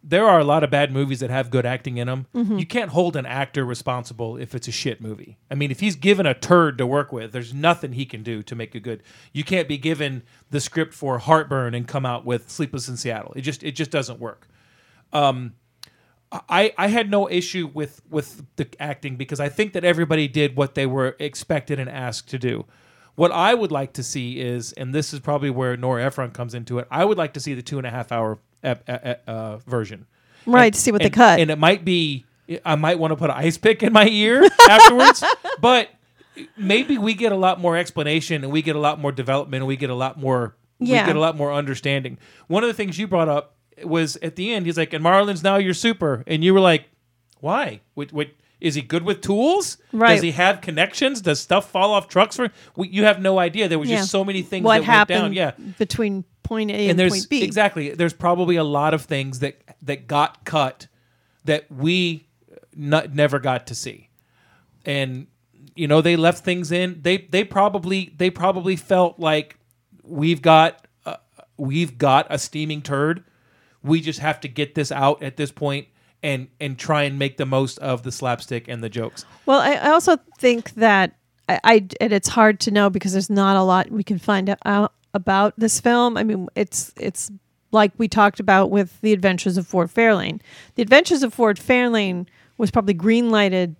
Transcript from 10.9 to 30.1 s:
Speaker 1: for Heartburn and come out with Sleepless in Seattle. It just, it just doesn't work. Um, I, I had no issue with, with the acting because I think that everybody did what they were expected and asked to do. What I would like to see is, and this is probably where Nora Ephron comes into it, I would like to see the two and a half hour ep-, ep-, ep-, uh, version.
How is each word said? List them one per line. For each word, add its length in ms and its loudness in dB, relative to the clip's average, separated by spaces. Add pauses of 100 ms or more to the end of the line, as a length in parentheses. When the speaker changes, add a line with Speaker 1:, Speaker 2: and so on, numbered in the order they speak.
Speaker 1:
for 260 -6
Heartburn 580 0
and 100 -8
come 180 -6
out 200 -6
with 260 -6
Sleepless 380 -8
in 80 -10
Seattle. 400 -10
It 60 -12
just, 200 -10
it 140 -10
just 160 -6
doesn't 260 -6
work. 300 -14 (640)
Um, 400 0 (960)
I, 280 2
I 120 -2
had 200 -2
no 220 0
issue 420 -6
with, 380 -10
with 320 -8 (140)
the 100 -6 (140)
acting 340 -10
because 240 -10
I 120 -4
think 240 -4
that 100 -6
everybody 420 2
did 300 0
what 180 -2
they 120 -2
were 340 -2
expected 580 -6
and 100 -8
asked 420 -12
to 100 -8
do. 240 -4 (500)
What 160 4
I 240 2
would 160 -2
like 220 -6
to 100 -10
see 380 -8
is, 320 -8
and 220 -10
this 180 -4
is 80 -12
probably 300 -4
where 260 -4
Nora 300 -4
Ephron 260 -6
comes 220 -10
into 260 -8
it, 100 -14
I 140 0
would 140 2
like 160 -4
to 60 -10
see 140 -8
the 80 -10
two 160 -10
and 80 -8
a 40 -8
half 200 -10
hour 280 -4 (260)
ep-, 240 -4
ep-, 180 -10
ep-, 220 -8
uh, 300 -10
version. 480 -8 (400)